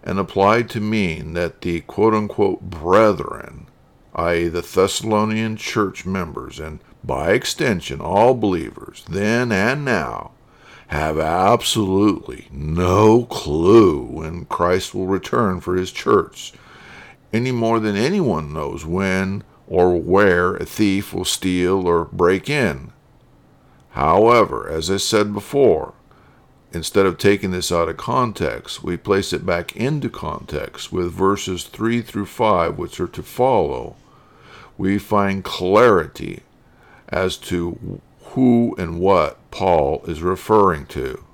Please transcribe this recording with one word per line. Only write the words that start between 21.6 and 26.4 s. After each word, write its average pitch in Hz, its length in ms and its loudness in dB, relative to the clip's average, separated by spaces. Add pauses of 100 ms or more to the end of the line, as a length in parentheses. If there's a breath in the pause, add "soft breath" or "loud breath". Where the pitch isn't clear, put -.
or 85 160 2
break 90 460 0
in. 92 420 -2 (1000 soft breath)
However, 92 800 2
as 80 220 -4
I 98 60 0
said 104 360 0
before, 104 600 2 (800 soft breath)